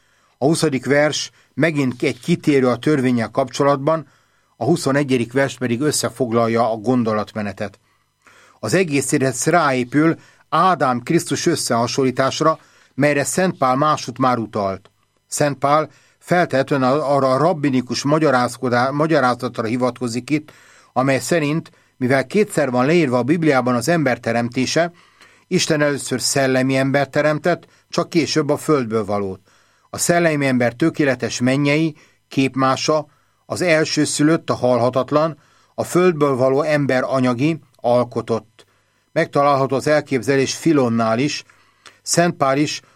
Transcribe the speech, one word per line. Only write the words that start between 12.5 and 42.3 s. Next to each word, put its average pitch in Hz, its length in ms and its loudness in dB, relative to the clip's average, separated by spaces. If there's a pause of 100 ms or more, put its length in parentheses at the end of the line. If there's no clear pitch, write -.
melyre 143 300 2
Szent 185 340 -2
Pál - 180 2
másutt 143 420 -2
már 127 200 2
utalt. 101 520 -6 (360)
Szent 143 320 -2
Pál 147 320 2 (280)
feltehetően 143 640 0
a-, 139 320 2
arra 131 180 2
a 131 40 2
rabbinikus 135 640 0
magyarázkodá-, 127 880 0
magyarázatra 127 760 0
hivatkozik 123 640 -4
itt, 151 220 -4 (400)
amely 131 260 0
szerint, 160 520 -2 (260)
mivel 127 300 0
kétszer 170 440 0
van 123 160 2
leírva 147 320 2
a 123 40 0
Bibliában 131 520 2
az 120 140 -4
ember 139 300 0
teremtése, 123 760 -2 (540)
Isten 165 340 0
először 139 400 -2
szellemi 131 560 0
ember 135 320 0
teremtett, 151 580 -2 (220)
csak 170 200 -2
később 151 420 0
a 147 60 0
földből 113 480 -2
valót. 98 360 -4 (500)
A - 80 -12
szellemi 160 480 0
ember 123 260 0
tökéletes 135 680 -2
mennyei 143 560 0 (320)
képmása, 135 800 0 (400)
az 110 140 -6
elsőszülött, 156 920 0
a 117 40 0
halhatatlan, 127 840 0 (360)
a 123 100 -4
földből 147 520 2
való 135 260 2
ember 143 400 0
anyagi, 131 560 0 (240)
alkotott. 120 840 -2 (460)
Megtalálható 143 640 0
az 123 100 -2
elképzelés 135 680 0
Filonnál 117 640 0
is. 147 260 -4 (580)
Szent 170 340 0